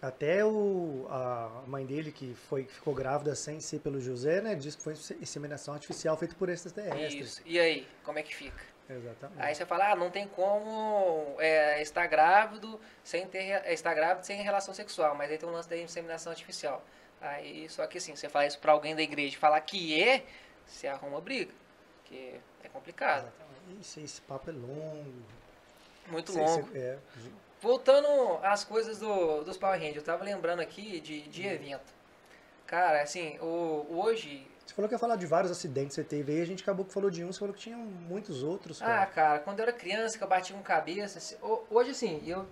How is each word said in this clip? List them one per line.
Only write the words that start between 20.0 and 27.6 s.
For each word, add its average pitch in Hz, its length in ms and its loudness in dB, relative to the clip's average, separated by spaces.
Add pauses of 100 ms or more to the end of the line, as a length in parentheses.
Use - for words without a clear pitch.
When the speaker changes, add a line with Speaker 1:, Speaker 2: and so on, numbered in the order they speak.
Speaker 2:
é, 247 200 6 (420)
você - 200 -12
arruma 139 360 -6
briga, - 320 -6 (480)
porque 131 320 -14 (280)
é - 60 -18
complicado. 165 540 0
Speaker 1:
Exatamente. 180 600 -16
Isso, - 200 -14
esse 143 200 -12
papo 139 280 -10
é 165 40 -8
longo. 147 600 -10 (960)
Speaker 2:
Muito 170 240 -6
Speaker 1:
Esse, 170 80 0
Speaker 2:
longo. 156 340 4
Speaker 1:
esse, - 20 -6
é. 131 200 -4 (640)